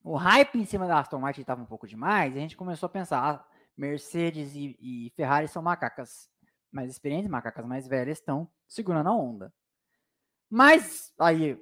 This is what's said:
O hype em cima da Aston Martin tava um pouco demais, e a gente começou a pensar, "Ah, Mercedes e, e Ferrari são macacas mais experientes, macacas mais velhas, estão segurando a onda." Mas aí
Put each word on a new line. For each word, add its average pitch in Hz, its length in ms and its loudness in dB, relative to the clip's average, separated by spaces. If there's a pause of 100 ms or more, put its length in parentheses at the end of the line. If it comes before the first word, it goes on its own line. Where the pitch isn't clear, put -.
O 165 140 -6
hype 233 420 6
em 214 80 0
cima 190 220 -4
da 160 120 4
Aston 135 200 -4
Martin 135 240 -4
tava 123 180 -6
um 113 40 -12
pouco 110 200 -16
demais, 139 480 0
e 135 40 -8
a 143 40 -6
gente 160 140 -10
começou 180 320 -6
a - 20 -4
pensar, 165 320 -2
"Ah, 143 240 -2 (300)
Mercedes 147 800 -4
e, 143 240 -10
e 120 340 -10
Ferrari 147 360 2
são 170 120 -8
macacas 151 720 -6 (400)
mais 131 180 -8
experientes, 151 400 -4
macacas 117 360 -6
mais 131 200 -8
velhas, 131 320 -2
estão 151 320 -6 (180)
segurando 175 420 -2
a 220 40 4
onda." 120 400 -4 (960)
Mas 277 720 6
aí 160 420 4